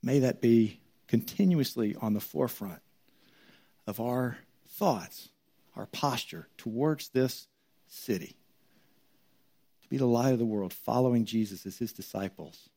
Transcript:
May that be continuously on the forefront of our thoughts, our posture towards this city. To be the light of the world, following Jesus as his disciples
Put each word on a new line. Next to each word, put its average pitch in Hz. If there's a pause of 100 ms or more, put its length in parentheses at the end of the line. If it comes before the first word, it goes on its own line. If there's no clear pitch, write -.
May 135
that 127
be 113 (280)
continuously 127
on 107
the 104
forefront 104 (1080)
of 101
our 123 (320)
thoughts, - (460)
our -
posture - (100)
towards 139
this 127 (400)
city. - (1500)
To -
be 135
the 131
light 120
of 117
the 117
world, 104
following 123
Jesus 107
as 95
his 113
disciples -